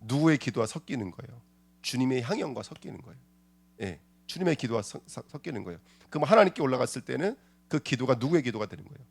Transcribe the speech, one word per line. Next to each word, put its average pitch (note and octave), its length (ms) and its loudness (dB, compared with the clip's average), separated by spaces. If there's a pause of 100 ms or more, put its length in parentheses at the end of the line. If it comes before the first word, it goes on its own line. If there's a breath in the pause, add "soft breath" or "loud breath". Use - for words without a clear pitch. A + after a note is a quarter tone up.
누구의 C#3+ 360 4
기도와 A#2+ 280 -2
섞이는 A2 460 -6
거예요? - 300 -18 (400)
주님의 B2+ 400 0
향연과 B2 420 -4
섞이는 - 380 -14
거예요. - 180 -20 (640)
예, F#2 180 -6 (280)
주님의 E3+ 280 0
기도와 A2 260 -2
서-, - 240 -12
서-, - 220 -14
섞이는 C#3 380 -8
거예요. F2 140 -10 (300 soft breath)
그럼 D3+ 140 0
하나님께 F#3 380 6
올라갔을 B2+ 400 0
때는 E3 340 -2 (320 soft breath)
그 D3+ 120 0
기도가 B2+ 360 2
누구의 C#3 280 2
기도가 A2 240 -4
되는 F#2 180 -16
거예요? - 260 -20